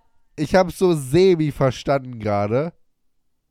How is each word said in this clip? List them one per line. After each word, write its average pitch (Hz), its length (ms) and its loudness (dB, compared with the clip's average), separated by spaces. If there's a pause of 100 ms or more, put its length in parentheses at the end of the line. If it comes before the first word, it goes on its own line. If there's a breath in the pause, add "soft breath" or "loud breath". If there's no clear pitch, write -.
(380)
ich 156 180 -2
hab 185 160 2
so 180 220 0
semi 156 580 2
verstanden 131 680 -4
gerade. 107 520 -2 (800)